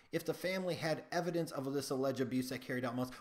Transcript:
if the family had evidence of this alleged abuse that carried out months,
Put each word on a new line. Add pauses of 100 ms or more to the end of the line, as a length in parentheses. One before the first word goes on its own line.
(120)
if
the
family
had
evidence
of
this
alleged
abuse
that
carried
out
months,